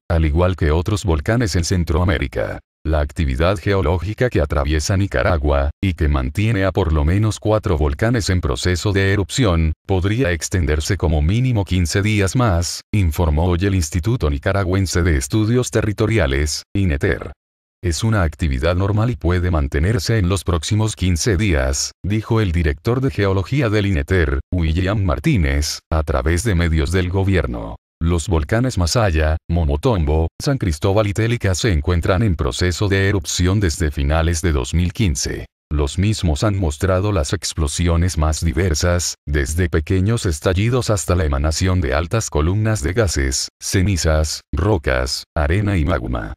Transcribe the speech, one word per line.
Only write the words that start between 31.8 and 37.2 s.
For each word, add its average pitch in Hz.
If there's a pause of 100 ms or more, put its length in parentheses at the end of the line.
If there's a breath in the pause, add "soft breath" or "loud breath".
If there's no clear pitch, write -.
en 101
proceso 90
de 95
erupción 95
desde 82
finales 80
de 87
dos 67
mil 85
quince. 73 (260)
Los 73
mismos 92
han 101
mostrado 92
las 80